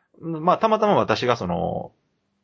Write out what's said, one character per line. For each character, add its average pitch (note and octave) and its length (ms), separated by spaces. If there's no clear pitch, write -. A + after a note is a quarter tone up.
ま E3 340
あ、 - 40
た A3 100
ま G#3+ 100
た G#3+ 80
ま G3+ 100
私 A2+ 300
が A#2+ 100
そ F#2+ 100
の、 E2+ 460